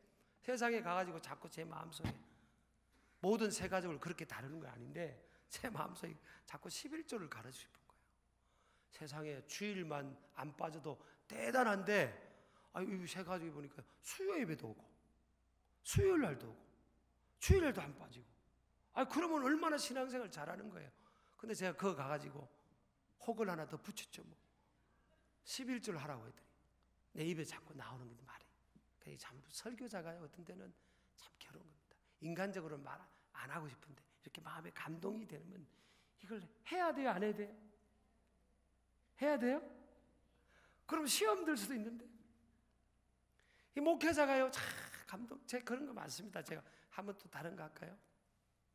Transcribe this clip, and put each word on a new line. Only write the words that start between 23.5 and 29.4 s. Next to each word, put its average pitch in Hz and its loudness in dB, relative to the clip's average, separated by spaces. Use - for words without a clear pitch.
더 156 -6
붙였죠, - -12
뭐. - -18
십일조를 233 -2
하라고 135 -6
했더니 - -18
내 156 -2
입에 165 0
자꾸 - -10
나오는 127 -10
게 120 -20
말이. - -16
그게 143 -14
전부 - -16